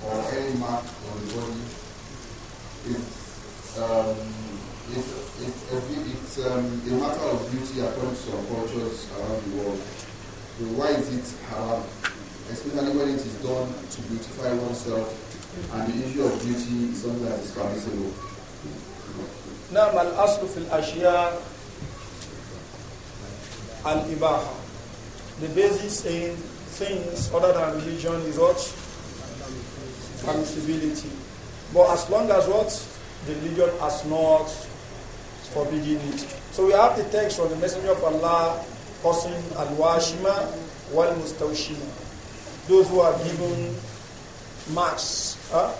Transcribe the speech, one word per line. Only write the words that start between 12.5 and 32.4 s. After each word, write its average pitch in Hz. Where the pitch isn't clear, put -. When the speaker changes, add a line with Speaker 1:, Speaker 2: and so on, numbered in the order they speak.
Speaker 1:
Especially 143
when 139
it 135
is 110
done 127
to -
beautify 123
oneself, 117
and 117
the 120
issue 135
of 120
beauty 120
is -
something 120
that 110
is 104
permissible. 101
Speaker 2:
نعم، 202
الأصل 190
في 175
الأشياء 170
الإباحة. 156
The 156
basis 202
in 170
things 175
other 180
than 160
religion 165
is 151
what? 175
Permissibility. 156
But 175
as 170
long 220
as 185